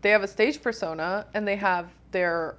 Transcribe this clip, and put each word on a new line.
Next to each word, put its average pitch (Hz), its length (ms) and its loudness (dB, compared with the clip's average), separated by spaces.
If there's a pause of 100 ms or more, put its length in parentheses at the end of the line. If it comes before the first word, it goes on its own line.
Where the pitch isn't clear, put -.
they 202 80 4
have 208 120 6
a 196 60 -4
stage - 340 0
persona 185 720 -4
and 208 140 -2
they 202 80 0
have 180 320 0 (240)
their 170 460 0